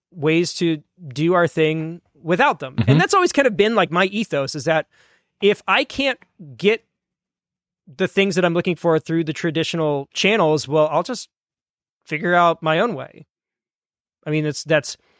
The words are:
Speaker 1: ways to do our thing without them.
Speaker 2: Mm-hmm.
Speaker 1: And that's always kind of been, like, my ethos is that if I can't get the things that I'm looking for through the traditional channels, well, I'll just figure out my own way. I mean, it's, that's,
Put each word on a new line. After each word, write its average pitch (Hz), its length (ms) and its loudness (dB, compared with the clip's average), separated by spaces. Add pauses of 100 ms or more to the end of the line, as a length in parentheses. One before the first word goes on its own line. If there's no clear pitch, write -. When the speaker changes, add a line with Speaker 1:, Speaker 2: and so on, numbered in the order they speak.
(120)
Speaker 1:
ways 160 440 0
to 165 260 -2 (280)
do 151 240 0
our 175 140 4
thing 160 540 -2 (200)
without 180 380 0
them. 135 180 -12
Speaker 2:
Mm-hmm. 113 140 0
Speaker 1:
And 151 100 6
that's 392 120 0
always 370 200 2
kind 277 140 2
of 208 100 -4
been, 214 180 2
like, 175 160 0
my 180 140 2
ethos 190 500 -4
is 143 100 -10
that 160 220 0 (540)
if 202 260 2
I 208 160 2
can't 269 360 -4 (380)
get 208 280 0 (1120)
the 190 100 0
things 196 280 0
that 180 100 2
I'm 170 80 2
looking 175 220 -2
for 160 240 2
through 165 260 -4
the 151 80 -6
traditional 151 800 -4
channels, 165 540 0
well, 151 220 2
I'll 160 140 0
just - 260 -10 (760)
figure 165 280 -2
out 175 280 4
my 156 180 0
own 226 140 0
way. - 320 -14 (1000)
I 156 40 -8
mean, 151 160 -2
it's, 151 180 -6
that's, 151 320 0 (240)